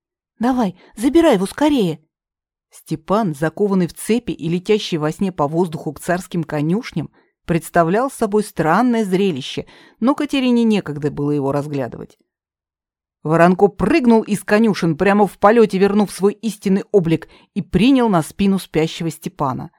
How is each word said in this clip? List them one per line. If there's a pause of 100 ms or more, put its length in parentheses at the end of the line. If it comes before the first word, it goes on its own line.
(400)
"Давай, (180)
забирай
его
скорее!" (720)
Степан,
закованный
в
цепи
и
летящий
во
сне
по
воздуху
к
царским
конюшням, (340)
представлял
собой
странное
зрелище, (320)
но
Катерине
некогда
было
его
разглядывать. (1040)
Воронко
прыгнул
из
конюшен,
прямо
в
полёте
вернув
свой
истинный
облик, (240)
и
принял
на
спину
спящего
Степана.